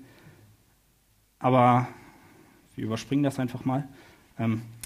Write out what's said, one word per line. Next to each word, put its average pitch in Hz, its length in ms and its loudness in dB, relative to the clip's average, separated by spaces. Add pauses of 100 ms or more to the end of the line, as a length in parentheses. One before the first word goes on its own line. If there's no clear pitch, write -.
(1400)
Aber 127 500 4 (880)
wir 120 80 -8
überspringen 113 400 -2
das 135 140 -2
einfach 123 260 -6
mal. 131 240 -2 (500)
Ähm, 113 240 -2 (240)